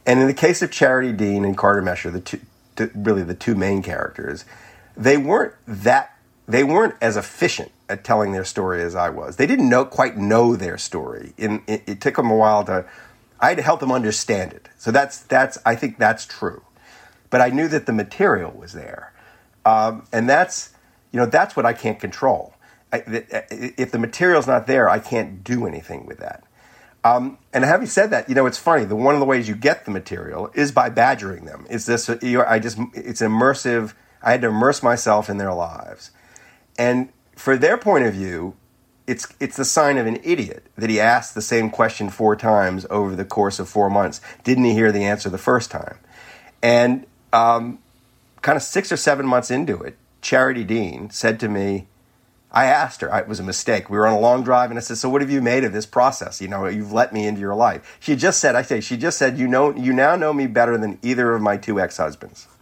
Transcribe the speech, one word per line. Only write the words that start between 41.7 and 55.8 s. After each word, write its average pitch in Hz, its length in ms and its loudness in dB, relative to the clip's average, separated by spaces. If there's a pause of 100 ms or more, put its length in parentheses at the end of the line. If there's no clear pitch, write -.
four 107 260 2
times 98 540 0
over 101 260 -2
the 95 100 -6
course 98 340 -2
of 92 80 -8
four 101 220 0
months. 98 320 -2 (220)
Didn't 127 200 2
he 120 100 4
hear 110 180 4
the 101 120 0
answer 104 260 -4
the 92 80 -8
first 123 340 -2
time? - 260 -12 (640)
And, 120 440 4 (280)
um, 117 460 2 (600)
kind 151 140 2
of 151 80 -4
six - 280 -4
or 160 60 -2
seven 139 280 0
months 123 260 0
into 127 300 -4
it, - 160 -14 (240)
Charity 131 420 2
Dean 98 460 -4
said 113 300 -2
to 110 100 -2
me, 98 380 -4 (640)
I 123 140 4
asked 143 360 0
her, 71 100 -6
I, 107 80 0
it - 80 -6
was 107 120 -8
a 101 40 -8
mistake. 95 460 -4
We 101 80 -4
were 107 80 4
on 110 80 4
a 104 60 2
long 123 240 4
drive, 123 260 2
and 117 80 -8
I 117 40 -8
said, 113 160 -8
"So 131 120 -4
what 139 120 2
have 139 100 -4
you 139 100 0
made 123 220 2
of 107 100 -2
this 107 140 -6